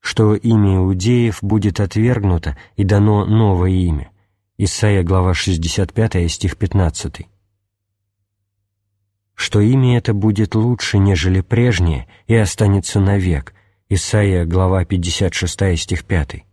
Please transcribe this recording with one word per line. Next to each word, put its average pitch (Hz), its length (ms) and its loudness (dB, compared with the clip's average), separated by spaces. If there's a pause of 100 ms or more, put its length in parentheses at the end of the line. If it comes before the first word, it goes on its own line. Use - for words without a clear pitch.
«Что 107 340 0
имя 104 400 2
иудеев 101 640 0
будет 101 380 0
отвергнуто 101 760 0 (180)
и 101 80 -2
дано 101 400 2
новое 98 480 2
имя», 85 400 -2 (460)
Исайя, 104 440 0
глава 92 320 2
шестьдесят 85 600 -2
пятая, 101 340 0
стих - 300 -4
пятнадцатый. - 720 -4 (2000)
«Что - 280 -2
имя 123 360 2
это 117 160 -2
будет 104 420 0
лучше, 110 420 0
нежели 92 420 2
прежнее, 87 720 0 (180)
и 113 80 2
останется 101 640 0
навек», 92 540 0 (340)
Исайя, 95 580 0
глава 92 380 2
пятьдесят 87 520 -2
шестая, 90 400 -2
стих - 300 -6
пятый. - 480 -4